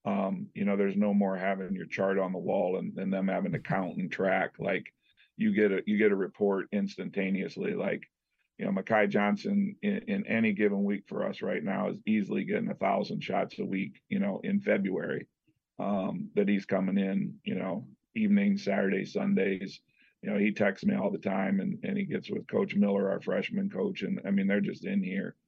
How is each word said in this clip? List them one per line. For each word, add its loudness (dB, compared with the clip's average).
um, -2
you -2
know, 2
there's 2
no 2
more 2
having -2
your -8
chart 0
on 0
the -4
wall 0
and, -4
and -2
them 0
having 0
to -2
count -2
and -4
track. 0
Like, -4
you 2
get 6
a, 2
you 2
get 6
a 2
report 0
instantaneously. -2
Like, -2
you -4
know, 0
Makai 4
Johnson 2
in, 0
in -2
any 2
given 2
week 0
for -4
us -6
right -2
now -2
is -6
easily 2
getting -2
a -6
thousand -2
shots -2
a -4
week, -4
you -2
know, -2
in 2
February, 0
um, -2
that 4
he's 2
coming 0
in, 0
you -6
know, -4
evenings, 4
Saturdays, 0
Sundays. 0
You -8
know, 0
he 2
texts 0
me 4
all 0
the -4
time, 0
and, -4
and -2
he -2
gets -6
with -6
Coach 0
Miller, 2
our 0
freshman -2
coach. -2
And, -4
I -4
mean, 2
they're 2
just -4
in 0
here, -4